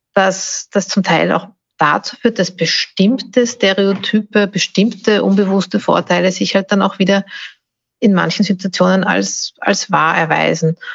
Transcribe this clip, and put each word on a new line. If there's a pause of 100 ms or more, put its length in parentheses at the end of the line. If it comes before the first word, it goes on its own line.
(140)
dass
das
zum
Teil
auch (300)
dazu
führt,
dass
bestimmte
Stereotype,
bestimmte
unbewusste
Vorteile
sich
halt
dann
auch
wieder (760)
in
manchen
Situationen
als,
als
wahr
erweisen. (180)